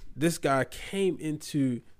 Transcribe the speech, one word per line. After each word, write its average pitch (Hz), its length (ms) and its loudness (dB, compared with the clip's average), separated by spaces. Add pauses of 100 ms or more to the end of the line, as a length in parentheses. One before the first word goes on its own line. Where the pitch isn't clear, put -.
(160)
this 160 220 2
guy 135 280 4
came 196 540 -2
into 143 600 0 (180)